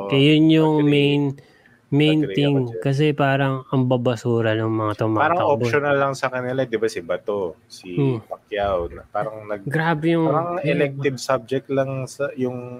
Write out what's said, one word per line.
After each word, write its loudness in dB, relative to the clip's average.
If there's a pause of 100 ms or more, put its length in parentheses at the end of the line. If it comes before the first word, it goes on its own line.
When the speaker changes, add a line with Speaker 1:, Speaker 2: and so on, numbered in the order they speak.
Speaker 1:
yun 6
yung 4
Speaker 2:
Agree. 4
Speaker 1:
main, 4 (680)
main 4
Speaker 2:
Agree -2
ako -
Speaker 1:
thing. 2 (100)
Speaker 2:
dyan. -10
Speaker 1:
Kasi 2
parang 0
ang 2
babasura 0
ng -2
mga -2
Speaker 2:
Parang -4 (360)
Speaker 1:
tumatakbo. 2
Speaker 2:
optional 0
lang 0
sa -4
kanila, -2
di -6
ba, 0
si -6
Bato, -4 (120)
si -16
Speaker 1:
Hmm. 0
Speaker 2:
Pacquiao, -4
na -16
parang -6
nag-, -8
Speaker 1:
Grabe -2
yung, 2
Speaker 2:
parang -2
Speaker 1:
yun. -2
Speaker 2:
elective -2
subject -4
lang -2
sa, -6
yung -4 (220)